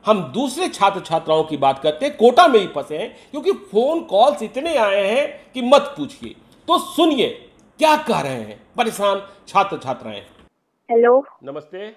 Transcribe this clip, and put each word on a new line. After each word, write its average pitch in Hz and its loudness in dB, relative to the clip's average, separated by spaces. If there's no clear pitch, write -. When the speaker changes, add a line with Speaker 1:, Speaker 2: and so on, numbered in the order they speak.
Speaker 1:
हम 202 2
दूसरे 254 -6
छात्र 196 0
छात्राओं 160 -2
की 147 -6
बात 135 0
करते 156 -2
हैं, 294 -6
कोटा 247 8
में 240 4
ही 180 0
फंसे 151 -10
हैं, 208 -10
क्योंकि 302 -4
फोन 277 -2
कॉल्स 240 2
इतने 285 -4
आए 196 0
हैं 277 -4
कि 262 -8
मत 262 4
पूछिए। - -12
तो 339 2
सुनिए 285 0
क्या 302 4
कह 185 -4
रहे 131 -6
हैं 104 -16
परेशान 202 -2
छात्र 190 0
छात्राएं। 113 -10
Speaker 2:
हेलो। 240 4
Speaker 1:
नमस्ते। 151 -14